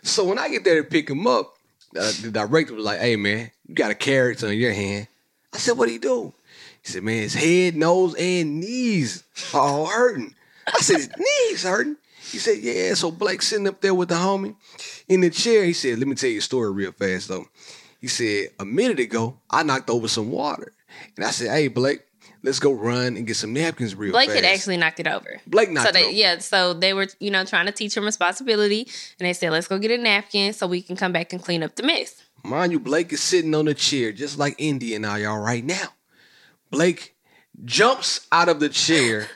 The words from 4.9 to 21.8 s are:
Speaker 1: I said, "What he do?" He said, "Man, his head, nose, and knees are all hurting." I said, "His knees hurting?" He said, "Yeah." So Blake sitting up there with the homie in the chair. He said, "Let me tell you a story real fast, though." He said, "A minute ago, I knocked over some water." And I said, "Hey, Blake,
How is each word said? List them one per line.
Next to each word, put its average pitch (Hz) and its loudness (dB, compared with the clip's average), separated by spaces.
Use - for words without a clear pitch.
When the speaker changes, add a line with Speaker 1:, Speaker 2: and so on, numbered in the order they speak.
Speaker 1:
I - -12
said, 240 0
"What - 2
he 117 -6
do?" - -2
He - -14
said, 92 -8
"Man, 113 -2
his 104 -6
head, 175 2
nose, 170 2
and 170 -2
knees 208 -2
are 147 4
all 143 2
hurting." 202 0
I 480 4
said, 349 4
"His 262 -8
knees 480 0
hurting?" 233 0
He 226 -10
said, 214 2
"Yeah." 202 -2
So 175 -2
Blake 190 -2
sitting 208 0
up 190 -4
there 196 2
with 180 0
the 175 0
homie 196 -2
in 185 6
the 175 6
chair. 220 4
He 175 2
said, 127 0
"Let 131 0
me 135 -2
tell 127 0
you 110 -2
a 101 -4
story 117 -2
real 95 -4
fast, 92 -2
though." 87 -6
He 123 -12
said, 107 0
"A 98 -6
minute 170 0
ago, 131 -2
I - 2
knocked 131 -2
over 117 0
some 110 -2
water." - -6
And - -6
I 113 0
said, 120 -4
"Hey, 147 2
Blake, 127 0